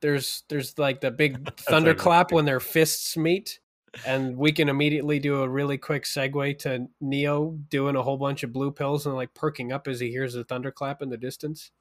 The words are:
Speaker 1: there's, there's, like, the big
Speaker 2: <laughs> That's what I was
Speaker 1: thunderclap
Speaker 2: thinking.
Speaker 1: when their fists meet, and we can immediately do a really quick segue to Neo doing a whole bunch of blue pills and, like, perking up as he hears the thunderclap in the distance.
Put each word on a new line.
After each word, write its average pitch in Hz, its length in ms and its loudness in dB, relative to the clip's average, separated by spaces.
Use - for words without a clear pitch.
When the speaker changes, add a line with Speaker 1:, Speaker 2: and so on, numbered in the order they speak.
Speaker 1:
there's, 143 480 0
there's, 143 300 -6
like, 135 220 0
the 135 100 0
big 139 240 2
Speaker 2:
<laughs> 131 100 -10
That's - 220 -12
what 143 60 2
I 160 40 6
was 160 80 6
Speaker 1:
thunderclap 170 440 6
Speaker 2:
thinking. 170 80 2
Speaker 1:
when 151 100 6
their 131 140 2
fists - 560 0
meet, 170 440 0
and 131 300 0
we 151 160 4
can 151 160 4
immediately 147 520 2
do 139 220 0
a 131 60 0
really 139 300 -2
quick 143 260 -4
segue 143 560 -2
to 127 260 -4
Neo 143 500 0
doing 139 260 0
a 131 80 2
whole 135 140 0
bunch 139 260 -2
of 120 100 -8
blue 131 200 -2
pills 147 340 -2
and, 139 80 -2
like, 127 200 -8
perking 143 360 -4
up 139 160 -6
as 127 140 -6
he 123 100 -2
hears 127 240 -4
the 120 100 -8
thunderclap 131 580 -6
in 135 80 -8
the 120 60 -6
distance. 131 540 -10